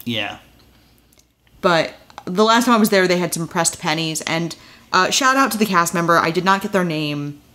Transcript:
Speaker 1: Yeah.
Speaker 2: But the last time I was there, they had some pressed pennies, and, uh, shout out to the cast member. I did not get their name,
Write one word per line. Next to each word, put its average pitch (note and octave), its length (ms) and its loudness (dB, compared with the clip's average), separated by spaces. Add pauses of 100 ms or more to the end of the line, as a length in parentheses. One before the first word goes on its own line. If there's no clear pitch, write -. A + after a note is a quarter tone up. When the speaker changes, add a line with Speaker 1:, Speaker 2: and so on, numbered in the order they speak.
Speaker 1:
Yeah. G#2 340 -6 (1200)
Speaker 2:
But E3+ 340 0 (300)
the F#3 200 0
last A3+ 200 2
time B3 100 2
I A3 40 4
was G#3 120 4
there, F#3+ 160 4
they F3 120 2
had F3 160 -2
some E3 120 -6
pressed E3+ 320 -2
pennies, D#3+ 440 -4
and, E3 340 -4 (360)
uh, F#3 180 2
shout C4 260 2
out C4+ 160 2
to G#3+ 60 -4
the G#3 80 2
cast F3 280 0
member. E3+ 240 2
I E3 120 2
did E3+ 140 -2
not G3 180 2
get G3+ 100 -6
their F#3 120 0
name, D3 560 -4 (140)